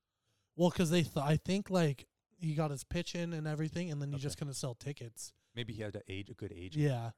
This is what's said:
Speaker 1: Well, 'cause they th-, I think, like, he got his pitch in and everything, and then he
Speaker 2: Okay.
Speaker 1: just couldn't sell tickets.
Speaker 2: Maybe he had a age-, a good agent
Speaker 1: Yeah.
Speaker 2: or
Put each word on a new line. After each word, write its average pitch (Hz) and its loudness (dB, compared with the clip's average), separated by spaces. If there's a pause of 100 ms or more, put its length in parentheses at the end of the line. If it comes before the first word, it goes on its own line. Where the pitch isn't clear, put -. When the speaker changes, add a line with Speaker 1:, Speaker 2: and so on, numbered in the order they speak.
(560)
Speaker 1:
Well, 170 6
'cause 175 2
they 175 6
th-, - -2
I 151 4
think, 196 0
like, 170 2 (320)
he 160 2
got 156 2
his 139 -6
pitch - -2
in 170 -2
and 156 -2
everything, 156 -2
and 147 -2
then 143 -2
he 143 -2
Speaker 2:
Okay. 135 -4
Speaker 1:
just 139 -4
couldn't 139 -4
sell 131 -4
tickets. - -10 (220)
Speaker 2:
Maybe 117 -4
he 107 -4
had 104 -4
a 101 -4 (100)
age-, 98 -6
a - -10
good 101 -8
agent 92 0
Speaker 1:
Yeah. 120 2
Speaker 2:
or - -14